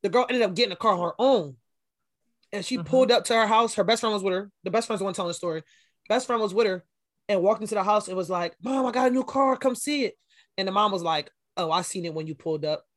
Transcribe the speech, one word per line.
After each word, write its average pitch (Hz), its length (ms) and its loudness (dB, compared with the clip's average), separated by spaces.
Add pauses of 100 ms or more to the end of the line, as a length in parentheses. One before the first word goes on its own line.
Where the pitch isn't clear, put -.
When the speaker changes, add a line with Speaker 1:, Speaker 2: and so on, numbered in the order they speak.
Speaker 1:
The 202 60 -2
girl 247 200 2
ended 247 140 2
up 190 120 0
getting 208 180 0
a - 40 -10
car 220 180 2
on 175 60 -2
her 175 180 -2
own, 208 380 2 (960)
and 196 120 -8
she 254 140 -4
Speaker 2:
Mm-hmm. 165 100 -8
Speaker 1:
pulled 262 220 4
up 240 140 4
to 233 100 0
her 226 120 4
house. 226 280 2
Her 202 100 0
best 220 160 0
friend 220 140 0
was 196 80 -2
with 190 120 0
her. 202 160 -6 (140)
The 190 60 -6
best 226 160 -2
friend's 220 140 -4
the 196 40 -4
one 196 100 -4
telling 180 160 -4
the 165 40 -6
story. 160 280 -6 (460)
Best 247 180 0
friend 233 160 0
was 196 120 -2
with 220 120 2
her 185 180 -2 (440)
and 196 140 2
walked 170 200 2
into 214 120 -6
the 202 100 0
house 208 240 2
and 185 80 -6
was 180 140 -4
like, 175 320 -4
"Mom, 262 240 0
I 240 60 -2
got 254 160 2
a - 20 4
new 254 140 0
car. 269 320 2
Come 254 180 0
see 285 300 -2
it." 202 120 -6 (400)
And 190 120 -2
the 185 40 -4
mom 202 200 2
was 180 100 -4
like, 160 280 -2 (260)
"Oh, 165 140 -2
I 175 120 0
seen 175 220 -8
it 165 100 -6
when 160 120 -6
you 156 80 -8
pulled 156 300 -4
up." 151 200 -4 (120)